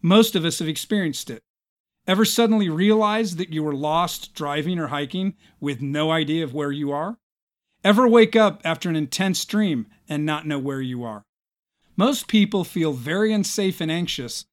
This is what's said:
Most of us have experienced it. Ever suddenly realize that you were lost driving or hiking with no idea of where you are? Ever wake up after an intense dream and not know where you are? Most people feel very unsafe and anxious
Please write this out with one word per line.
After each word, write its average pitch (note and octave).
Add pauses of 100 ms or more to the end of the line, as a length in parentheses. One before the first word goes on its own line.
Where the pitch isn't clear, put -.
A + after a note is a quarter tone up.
Most G#3
of E3+
us E3
have D#3+
experienced D#3+
it. A2+ (640)
Ever F#3+
suddenly A3
realize G#3
that E3+
you D#3
were D3+
lost D#3
driving D#3
or D#3
hiking D3 (240)
with C#3
no D3
idea D#3+
of C3+
where C#3+
you C#3+
are? D#3+ (640)
Ever G#3
wake A3+
up G#3
after E3
an E3
intense E3
dream F3 (240)
and D3+
not D#3
know D3
where C3+
you B2+
are? G#2+ (720)
Most B3
people G3+
feel D#3+
very D#3+
unsafe G3+
and D#3+
anxious D#3+